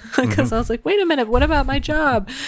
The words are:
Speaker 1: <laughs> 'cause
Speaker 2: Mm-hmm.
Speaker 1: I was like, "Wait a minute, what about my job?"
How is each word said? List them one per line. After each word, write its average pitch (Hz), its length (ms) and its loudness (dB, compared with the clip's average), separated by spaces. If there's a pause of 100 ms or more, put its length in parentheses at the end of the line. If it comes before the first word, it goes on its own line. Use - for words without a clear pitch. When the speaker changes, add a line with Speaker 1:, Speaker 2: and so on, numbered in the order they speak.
Speaker 1:
<laughs> - 120 -18
'cause 254 140 0
Speaker 2:
Mm-hmm. 233 280 0
Speaker 1:
I - 40 0
was 233 120 -2
like, 233 120 -4
"Wait 403 160 0
a 392 60 2
minute, 277 240 0
what 240 140 4
about 294 240 2
my 269 120 -2
job?" 277 520 0 (180)